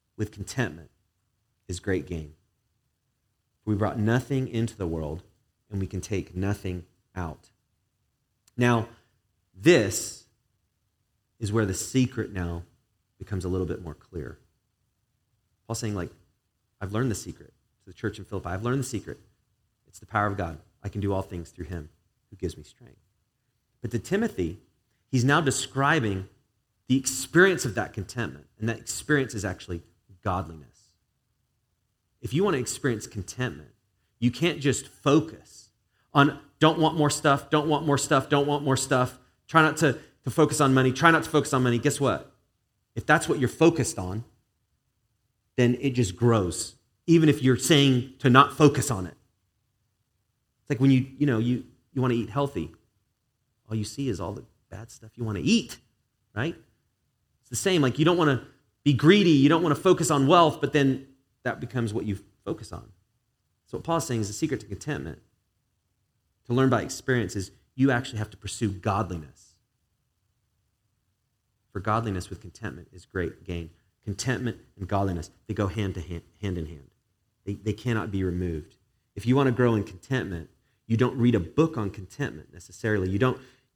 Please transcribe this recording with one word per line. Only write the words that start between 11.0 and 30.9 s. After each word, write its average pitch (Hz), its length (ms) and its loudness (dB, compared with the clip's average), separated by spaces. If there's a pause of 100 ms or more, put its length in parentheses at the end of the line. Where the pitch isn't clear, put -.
is 104 120 -4
where 110 140 2
the 95 80 -2
secret 110 640 -2
now 87 300 -6 (520)
becomes 92 300 -8
a - 20 -2
little 92 180 -2
bit 90 160 -8
more 82 120 -12
clear. - 440 -14 (1300)
Paul's 113 120 -6
saying, 107 160 -6
like, 90 180 -6 (720)
"I've 98 100 -8
learned 120 180 0
the 101 40 -4
secret." - 400 -14 (260)
To - 60 -20
the 92 80 -20
church - 240 -8
in 98 80 -16
Philippi, 90 240 -8
"I've 95 120 -6
learned 123 180 -2
the 127 40 -4
secret. - 340 -10 (680)
It's - 140 -20
the - 40 -20
power 107 220 -2
of 101 100 -4
God. 82 240 -8 (220)
I 101 80 -8
can 104 100 -8
do 98 140 -2
all 95 80 -4
things 87 260 -12
through - 160 -14
him 80 240 -12 (400)
who - 80 -20
gives 90 220 -8
me - 40 -20
strength." - 380 -20 (800)
But 110 120 -8
to 117 60 -2
Timothy, 180 640 -4 (560)
he's 120 80 2
now 143 160 4
describing 135 880 -2 (600)
the 127 100 4
experience 170 680 0
of 113 100 -6
that 101 200 -6
contentment, 87 540 -10 (120)
and 110 80 -2
that 113 80 -4
experience - 580 -4
is 101 120 -6
actually 92 340 -8 (420)
godliness. 82 680 -8 (1300)